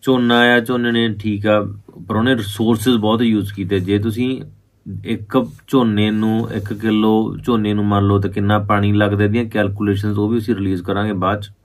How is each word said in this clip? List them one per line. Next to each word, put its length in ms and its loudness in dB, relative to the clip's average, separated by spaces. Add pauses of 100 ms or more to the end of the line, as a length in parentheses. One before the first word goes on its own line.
ਝੋਨਾ 360 2
ਆਇਆ, 220 4
ਝੋਨੇ 320 -2
ਨੇ 280 0
ਠੀਕ 280 -2
ਆ, 260 2 (340)
ਪਰ 80 -4
ਉਹਨੇ 200 2
ਰਿਸੋਰਸਿਜ਼ 640 0
ਬਹੁਤ 240 0
ਯੂਜ਼ 320 0
ਕੀਤੇ। 260 -2
ਜੇ 200 0
ਤੁਸੀਂ 420 -4 (640)
ਇੱਕ 400 -2 (220)
ਝੋਨੇ 440 2
ਨੂੰ, 420 0
ਇੱਕ 200 -6
ਕਿਲੋ 640 0
ਝੋਨੇ 360 0
ਨੂੰ 120 0
ਮੰਨ 200 2
ਲਓ 140 4
ਤਾਂ 100 -2
ਕਿੰਨਾ 300 0
ਪਾਣੀ 340 2
ਲੱਗਦਾ, 300 2
ਇਹਦੀਆਂ 220 0
ਕੈਲਕੂਲੇਸ਼ਨਸ 720 -2
ਉਹ 120 0
ਵੀ 80 0
ਅਸੀਂ 180 -2
ਰਿਲੀਜ਼ 280 -2
ਕਰਾਂਗੇ 300 -2
ਬਾਅਦ 280 -2
'ਚ। 100 -14 (140)